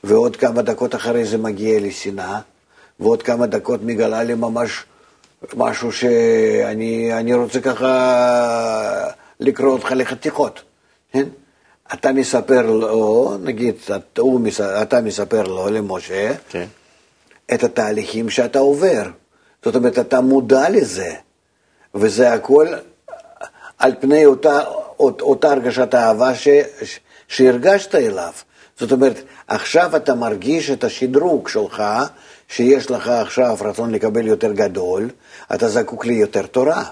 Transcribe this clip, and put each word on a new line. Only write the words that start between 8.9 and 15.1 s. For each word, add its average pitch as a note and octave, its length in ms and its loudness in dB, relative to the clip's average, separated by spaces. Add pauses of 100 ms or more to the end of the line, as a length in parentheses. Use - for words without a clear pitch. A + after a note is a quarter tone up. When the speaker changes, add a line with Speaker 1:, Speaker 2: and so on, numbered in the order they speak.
Speaker 1:
לקרוא C3+ 320 0
אותך C3 240 -4
לחתיכות, B2+ 680 -4 (500)
כן? C3+ 120 0 (680)
אתה C#3 180 0
מספר C3 500 2
לו, A2 680 2 (100)
נגיד, A#2 320 -2 (220)
את-, - 220 -10
הוא B2+ 220 2
מס-, A2 200 -2
אתה G#2+ 400 0
מספר G#2 420 -2